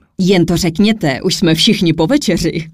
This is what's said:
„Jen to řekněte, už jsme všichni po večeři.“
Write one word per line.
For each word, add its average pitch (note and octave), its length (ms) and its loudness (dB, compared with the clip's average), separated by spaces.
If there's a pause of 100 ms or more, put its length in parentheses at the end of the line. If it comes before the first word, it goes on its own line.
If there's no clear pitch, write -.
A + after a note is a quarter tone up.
(180)
„Jen F3+ 280 2
to F3 120 0
řekněte, E3+ 640 -2
už F3+ 140 -2
jsme D#3+ 200 2
všichni F3+ 380 2
po D#3+ 140 0
večeři.“ F3+ 680 -2